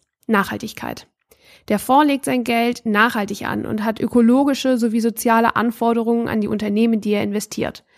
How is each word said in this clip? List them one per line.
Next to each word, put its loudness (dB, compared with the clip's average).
Nachhaltigkeit. -4
Der 0
Fonds 4
legt 0
sein -2
Geld -2
nachhaltig 0
an -4
und -4
hat -2
ökologische 2
sowie 0
soziale 0
Anforderungen 0
an -2
die -2
Unternehmen, 0
die -2
er 0
investiert. -6